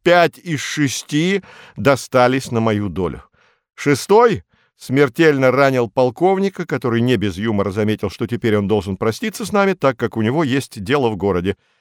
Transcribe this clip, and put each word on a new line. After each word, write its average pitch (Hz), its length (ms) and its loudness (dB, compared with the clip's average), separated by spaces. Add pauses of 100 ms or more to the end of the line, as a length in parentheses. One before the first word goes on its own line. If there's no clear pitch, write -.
Пять 170 340 4
из 160 240 -6
шести 156 800 -2 (360)
достались 127 720 0
на 117 80 -2
мою 104 300 -2
долю. 78 340 -6 (500)
Шестой 196 720 2 (340)
смертельно 135 720 2
ранил 127 400 2
полковника, 180 800 0
который 120 340 -2
не 123 160 2
без 92 200 -4
юмора 101 340 -2
заметил, 104 400 -2
что 117 160 -6
теперь 113 280 -2
он 101 120 0
должен 98 300 -2
проститься 196 480 -4
с - 60 -10
нами, 196 220 2
так 135 240 -2
как 117 180 -4
у 117 60 -2
него 135 220 0
есть 127 400 -4
дело 127 260 0
в 107 80 -4
городе. 92 400 -2 (240)